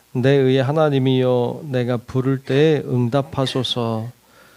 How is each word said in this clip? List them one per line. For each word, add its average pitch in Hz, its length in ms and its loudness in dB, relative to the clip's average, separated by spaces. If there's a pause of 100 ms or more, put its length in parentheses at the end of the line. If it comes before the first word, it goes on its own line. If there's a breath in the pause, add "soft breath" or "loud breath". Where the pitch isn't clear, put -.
(120 loud breath)
"내 131 180 0
의의 135 320 4
하나님이여, 131 1040 0
내가 123 340 -2
부를 127 400 -2
때에 143 400 2
응답하소서. 123 1300 -2 (460 soft breath)